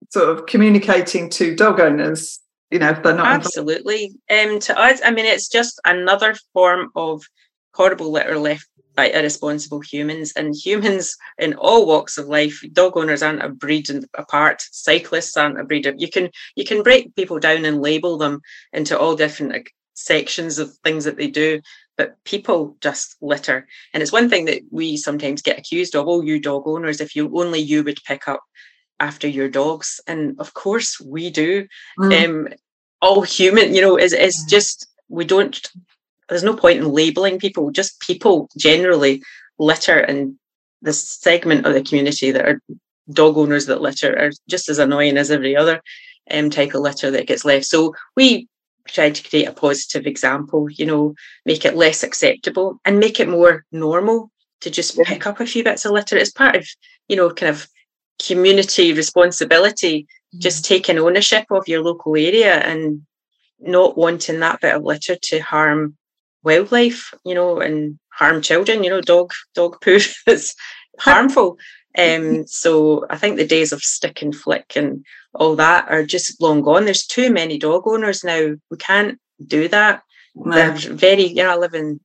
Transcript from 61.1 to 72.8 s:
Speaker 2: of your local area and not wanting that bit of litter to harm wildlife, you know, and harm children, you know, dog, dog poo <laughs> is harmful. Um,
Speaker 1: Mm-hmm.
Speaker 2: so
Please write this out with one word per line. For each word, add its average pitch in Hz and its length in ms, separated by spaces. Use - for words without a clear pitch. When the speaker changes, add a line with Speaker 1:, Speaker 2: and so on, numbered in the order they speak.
Speaker 2:
of 190 160
your 165 160
local 165 340
area 185 440
and 156 420
not 180 400
wanting 165 420
that 165 200
bit 151 160
of 151 80
litter 151 320
to 160 240
harm 151 560
wildlife, 220 680
you 180 100
know, 175 260
and 151 380
harm 156 320
children, 196 420
you 180 60
know, 190 100
dog, 175 320
dog 175 260
poo 190 180
<laughs> - 140
is - 280
harmful. 247 600
Um, 175 60
Speaker 1:
Mm-hmm. 160 420
Speaker 2:
so 151 640